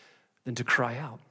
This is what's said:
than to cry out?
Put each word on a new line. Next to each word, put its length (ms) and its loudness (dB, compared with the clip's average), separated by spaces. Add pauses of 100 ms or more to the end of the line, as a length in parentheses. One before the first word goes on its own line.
(440)
than 120 -2
to 80 0
cry 340 2
out? 220 -8 (100)